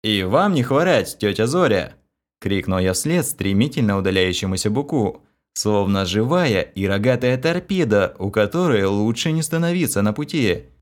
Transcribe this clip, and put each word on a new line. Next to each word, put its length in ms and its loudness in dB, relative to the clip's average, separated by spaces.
"И 200 0
вам 300 2
не 100 2
хворать, 560 0
тетя 280 0
Зоря!" 460 0
крикнул 400 -2
я 140 2
вслед 320 -2
стремительно 720 0
удаляющемуся 720 0
буку, 540 -2
словно 520 0
живая 560 0
и 260 -4
рогатая 500 0
торпеда, 840 0
у 100 -4
которой 560 2
лучше 460 0
не 100 0
становиться 600 -2
на 120 2
пути. 520 -2